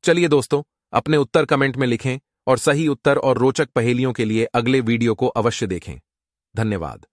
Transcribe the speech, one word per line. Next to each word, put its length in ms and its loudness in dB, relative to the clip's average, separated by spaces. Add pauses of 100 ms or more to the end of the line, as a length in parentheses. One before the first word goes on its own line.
चलिए 240 2
दोस्तों, 340 0 (300)
अपने 240 0
उत्तर 280 0
कमेंट 320 0
में 100 -2
लिखें 320 -4 (280)
और 120 2
सही 300 0
उत्तर 280 0
और 220 0
रोचक 320 0
पहेलियों 420 0
के 120 -4
लिए 200 0
अगले 360 0
वीडियो 340 0
को 120 -2
अवश्य 400 -2
देखें। 280 -8 (640)
धन्यवाद। 560 -6